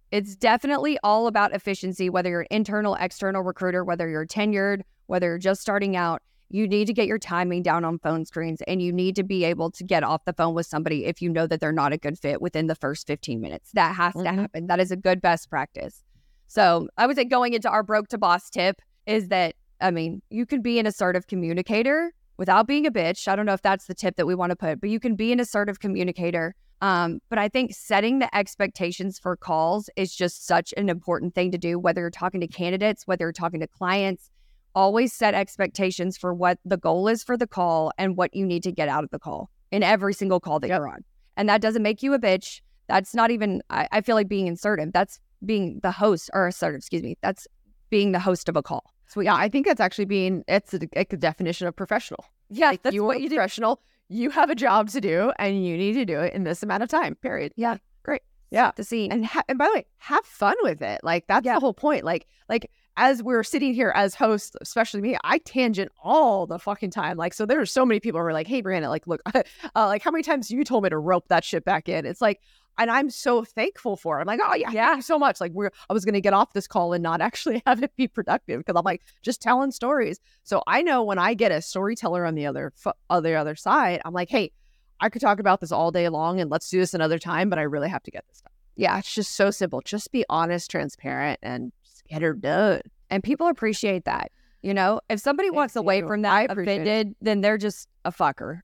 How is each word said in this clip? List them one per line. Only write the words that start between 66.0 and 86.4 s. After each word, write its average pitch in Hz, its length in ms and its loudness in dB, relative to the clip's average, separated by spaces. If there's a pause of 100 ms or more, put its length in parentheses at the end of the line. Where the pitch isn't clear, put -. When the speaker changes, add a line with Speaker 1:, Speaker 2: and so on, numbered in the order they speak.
Speaker 2:
all 208 460 4
the 170 100 -8
fucking 202 320 -6
time. 170 260 -4
Like, 170 160 -2
so 214 140 -4
there 277 140 2
are 220 60 0
so 254 200 2
many 214 140 2
people 196 200 -4
who 170 60 0
are 160 60 0
like, 160 160 -4
"Hey, 254 120 -2
Brianna, 185 280 -2
like, 151 180 -4
look, 160 200 -4
<laughs> 214 100 -2
uh, 233 60 4 (340)
like, 208 260 2
how - 80 0
many 320 140 0
times 285 260 -2
you 247 140 -2
told 240 180 2
me 190 80 0
to 156 80 0
rope 175 300 2
that 170 160 4
shit - 200 -4
back 170 240 0
in?" 160 180 -2
It's 175 140 -8
like, 208 200 2 (360)
and 233 140 2
I'm 269 200 2
so 240 340 2
thankful 220 520 -4
for 156 220 -2
it. - 40 -2
I'm 175 40 -4
like, 220 160 -2
"Oh, 370 140 0
yeah, 320 160 -4
Speaker 1:
Yeah. 226 140 2
Speaker 2:
thank 311 100 4
you 269 60 -6
so 320 160 2
much." 277 220 2
Like, 175 120 -4
we're, 202 180 -4 (180)
I - 40 -4
was 202 120 0
gonna 202 160 2
get 196 120 4
off 202 220 4
this 202 120 -4
call 175 260 0
and 175 100 0
not 165 180 0
<laughs> 185 80 0
actually 233 380 -2
have 247 180 4
it 277 100 -6
be 262 140 0
productive - 560 -4
'cause 180 120 -2
I'm, 170 80 4
like, 185 180 -2 (200)
just - 180 -4
telling 254 300 2
stories. 247 480 -2 (240)
So - 240 0
I 226 160 2
know 262 220 2
when 202 160 0
I 202 140 2
get 208 180 4
a 156 100 0
storyteller 190 640 -2
on 165 100 -2
the 147 120 -4
other 139 280 -6
fo-, - 200 -4 (160)
on 170 120 2
the 160 120 0
other 151 200 -2
side, 190 500 2
I'm 165 100 -10
like, 180 140 -4
"Hey, 214 220 0 (500)
I 220 80 0
could 220 140 -6
talk 208 160 4
about 196 220 4
this 160 100 -10
all 165 220 2
day 175 160 2
long, 165 320 0